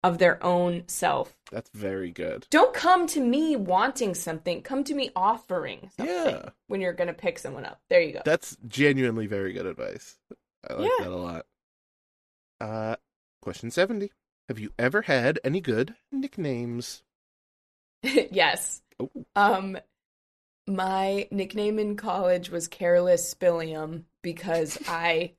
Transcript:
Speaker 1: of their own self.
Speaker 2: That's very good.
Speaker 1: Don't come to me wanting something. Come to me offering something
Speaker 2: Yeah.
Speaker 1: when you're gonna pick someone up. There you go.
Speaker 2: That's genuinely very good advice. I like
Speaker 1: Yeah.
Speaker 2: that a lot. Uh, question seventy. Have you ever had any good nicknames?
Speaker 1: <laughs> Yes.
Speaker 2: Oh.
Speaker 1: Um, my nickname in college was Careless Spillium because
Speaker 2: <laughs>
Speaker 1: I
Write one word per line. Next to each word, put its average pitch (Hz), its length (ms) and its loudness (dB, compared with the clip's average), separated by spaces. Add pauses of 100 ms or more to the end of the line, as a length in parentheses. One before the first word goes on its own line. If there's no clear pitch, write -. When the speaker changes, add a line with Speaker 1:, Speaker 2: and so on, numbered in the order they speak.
Speaker 1:
of 175 160 2
their 170 240 6
own 175 440 2
self. 143 480 -2 (160)
Speaker 2:
That's - 220 -10
very 95 380 -6
good. 82 400 -6
Speaker 1:
Don't 453 220 6
come 349 340 4
to 320 120 -2
me 285 360 2
wanting 202 580 0
something. 170 480 -6
Come 277 240 -4
to 285 80 -4
me 277 220 -4
offering 185 840 -2
something 339 180 -4
Speaker 2:
Yeah. - 340 -2 (180)
Speaker 1:
when 196 120 -4
you're 180 140 -2
gonna 175 200 -2
pick 170 260 -4
someone - 260 -10
up. - 240 -14
There 175 120 8
you 151 120 0
go. - 100 -10
Speaker 2:
That's - 320 2 (120)
genuinely 127 580 4
very 98 280 -2
good 92 120 -6
advice. - 520 -8 (520)
I - 40 -6
like 415 260 0
Speaker 1:
Yeah. - 60 -4
Speaker 2:
that 90 60 -6
a 92 40 -6
lot. 85 300 -6 (1160)
Uh, 110 340 -4 (460)
question 113 300 -8
seventy. 202 400 0 (360)
Have 117 120 -6
you 104 180 -8
ever 135 260 2
had 135 400 2
any 147 180 0
good 131 340 0 (160)
nicknames? 131 960 -6
Speaker 1:
<laughs> - 40 -20 (920)
Yes. 185 800 0 (160)
Speaker 2:
Oh. - 100 -4 (260)
Speaker 1:
Um, 196 440 2 (880)
my 190 640 0
nickname 208 480 -2
in 208 160 -2
college 180 560 0
was 170 160 -4
Careless 175 680 4
Spillium 160 720 -2 (160)
because 165 640 -2
Speaker 2:
<laughs> - 40 -6
Speaker 1:
I 170 520 0